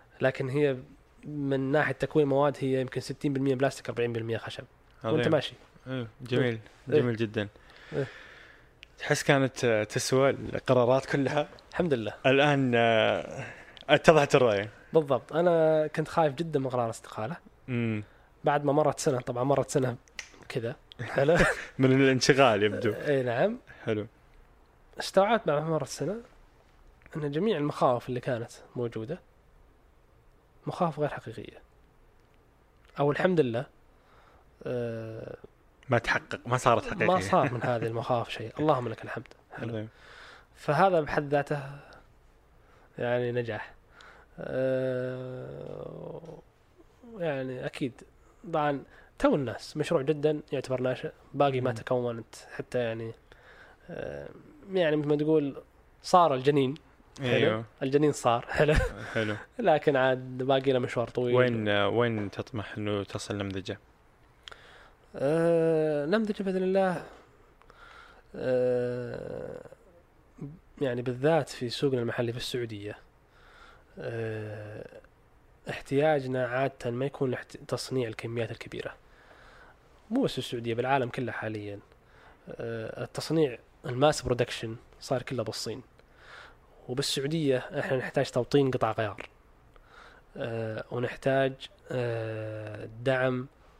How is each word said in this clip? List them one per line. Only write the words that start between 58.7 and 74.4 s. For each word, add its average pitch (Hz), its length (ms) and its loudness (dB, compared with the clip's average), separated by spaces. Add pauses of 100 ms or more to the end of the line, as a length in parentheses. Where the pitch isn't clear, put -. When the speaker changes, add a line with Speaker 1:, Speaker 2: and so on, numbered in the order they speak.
Speaker 2:
حلو. 107 220 0 (240)
Speaker 1:
لكن 156 360 4
عاد 127 420 0
باقي 135 340 2
له 127 80 4
مشوار 120 280 -2
طويل. 123 280 0
Speaker 2:
وين، 120 340 2
آه، 101 200 4
وين 110 420 0
تطمح - 460 -10
إنه 104 260 -4
تصل 104 340 -8
نمذجة؟ 98 420 -6 (1400)
Speaker 1:
آه، 160 920 2
نمذجة 208 380 0
بإذن 190 200 -2
الله، 185 420 2 (1300)
آه، 123 1300 -2 (1200)
يعني 123 200 -2
بالذات 131 480 2
في 120 200 -6
سوقنا 131 320 0
المحلي 117 300 -2
في 120 60 -10
السعودية، 110 600 -8 (1000)
آه، 110 1000 -10 (720)